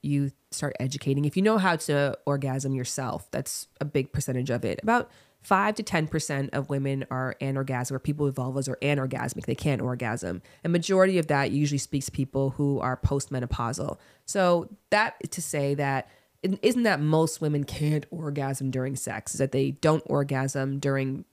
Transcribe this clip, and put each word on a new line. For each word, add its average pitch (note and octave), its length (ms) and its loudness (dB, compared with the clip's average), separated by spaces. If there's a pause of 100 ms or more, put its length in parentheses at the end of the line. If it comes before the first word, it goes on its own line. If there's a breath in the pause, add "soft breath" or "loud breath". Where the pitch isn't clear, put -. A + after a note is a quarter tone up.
you C#3+ 300 0 (180)
start - 300 -6
educating. C#3 460 0
If D3 120 0
you F#3+ 60 4
know G#3+ 160 6
how F#3 160 4
to C#3+ 500 0
orgasm C#3 480 0
yourself, C3 560 -4
that's - 380 -6 (120)
a - 60 -2
big C#3 260 -2
percentage B2+ 380 -2
of A#2+ 160 0
it. F#2+ 160 -2
About A#3 300 0 (300 soft breath)
five G3+ 340 2
to - 80 -6
ten D#3+ 220 0
percent C#3+ 480 -2
of C#3 160 -2
women C#3 400 0
are C3 320 -2
anorgasmic, C3+ 500 -2
or C3+ 80 -4
people D3 260 0
with C3+ 100 0
vulvas C3 320 -2
are C3 140 -4
anorgasmic. C3 640 -2
They B2+ 100 0
can't C3+ 260 0
orgasm. A#2 600 -4 (240 loud breath)
And E3+ 80 2
majority F#3 440 4
of D#3 100 2
that C#3 240 2
usually C#3+ 260 2
speaks C#3 300 -2
to - 40 -8
people C3+ 400 0
who C#3+ 300 0
are B2+ 160 -2
postmenopausal. C3 1000 -2 (280 soft breath)
So F3+ 440 2 (200)
that G#3 260 2 (160)
to F3 100 -8
say C#3+ 340 -2
that C3+ 340 -2 (340 soft breath)
it F#3+ 180 0
isn't A#3+ 220 4
that F#3+ 160 2
most D#3 420 4
women D3+ 220 2
can't D3+ 480 0
orgasm C#3+ 600 -4
during C3 260 -2
sex, - 360 -6
is - 60 -8
that C3+ 140 2
they C3+ 180 2
don't D#3 360 2
orgasm C#3 720 0
during C3+ 540 0